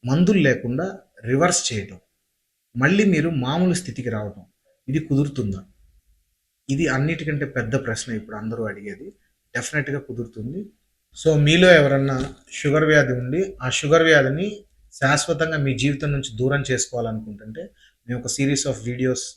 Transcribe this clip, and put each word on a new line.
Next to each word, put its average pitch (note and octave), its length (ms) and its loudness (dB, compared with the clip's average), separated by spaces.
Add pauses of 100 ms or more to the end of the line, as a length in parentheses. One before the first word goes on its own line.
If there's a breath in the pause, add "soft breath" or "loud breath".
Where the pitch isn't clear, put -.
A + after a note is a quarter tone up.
మందులు F3 360 4
లేకుండా C3 460 0 (400)
రివర్స్ C3+ 380 2
చేయటం, G2 360 -6 (760)
మళ్ళీ E3+ 300 2
మీరు E3 320 2
మామూలు E3 360 2
స్థితికి A#2+ 360 -6
రావటం, G#2+ 340 -6 (440)
ఇది C3+ 120 -2
కుదురుతుందా? C3+ 640 -2 (1080)
ఇది C#3+ 180 0
అన్నిటికంటే D3 580 -2
పెద్ద A2+ 360 -6
ప్రశ్న A2+ 320 -6
ఇప్పుడు G#2+ 240 -10
అందరూ A2 260 -6
అడిగేది. G2+ 440 -10 (480)
డెఫినెట్‌గా C#3 440 -4
కుదురుతుంది. A#2+ 640 -10 (560)
So - 200 2
మీలో E3 320 6
ఎవరన్నా C#3 480 6 (340)
షుగర్ D3+ 340 0
వ్యాధి C#3+ 280 4
ఉండి B2+ 280 -4 (200)
ఆ B2+ 80 -4
షుగర్ D3+ 340 4
వ్యాధిని D3+ 440 4 (460)
శాశ్వతంగా D3+ 640 0
మీ C#3 180 0
జీవితం C#3 360 -2
నుంచి C#3 260 -4
దూరం C3+ 240 0
చేసుకోవాలనుకుంటుంటే A2+ 1000 -6 (440 soft breath)
మేము B2 120 -4
ఒక B2 100 -10
series C#3 360 0
of B2 140 -2
videos B2+ 420 -2 (160)